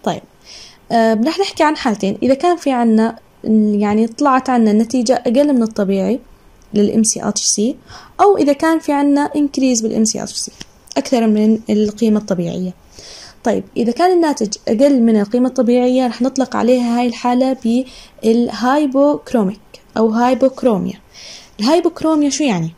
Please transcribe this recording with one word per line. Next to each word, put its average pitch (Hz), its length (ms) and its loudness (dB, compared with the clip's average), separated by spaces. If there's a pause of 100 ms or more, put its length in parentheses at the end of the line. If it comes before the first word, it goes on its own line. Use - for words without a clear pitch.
طيب، - 180 -6 (680)
آه، 226 220 2
رح 302 260 -2
نحكي 381 240 -2
عن 302 140 0
حالتين. 202 460 -4
إذا 247 100 2
كان 349 240 0
في 285 140 -4
عنا، 226 480 2 (540)
يعني 208 340 0
طلعت 262 420 0
عنا 226 240 2
نتيجة 233 400 0
أقل 277 400 2
من 233 100 2
الطبيعي 196 560 -2 (540)
لل 208 180 2
ام 220 120 2
سي - 240 -2
اتش - 140 -4
سي، 240 340 -2 (460)
أو 392 160 4
إذا 285 160 2
كان 320 260 0
في 302 120 -4
عنا 285 440 0
increase 262 460 0
بال 220 120 -2
ام 220 120 2
سي - 180 -6
اتش - 100 -12
سي - 180 -10 (460)
أكثر 233 300 0
من 214 320 2 (100)
القيمة 214 500 0
الطبيعية. 180 540 -6 (720)
طيب، 196 200 -2 (140)
إذا 233 140 0
كان 359 200 2
الناتج 294 420 0 (140)
أقل 262 340 2
من 226 180 4
القيمة 247 300 0
الطبيعية، 247 580 0
رح 233 140 -6
نطلق 262 340 -2
عليها 240 440 0
هاي 247 80 0
الحالة 247 500 -2 (680)
بالهايبوكروميك 247 1400 0 (380)
أو 220 120 2
هايبوكروميا. 240 920 0 (600)
الهايبوكروميا 320 720 0
شو 294 140 -4
يعني؟ 170 340 -2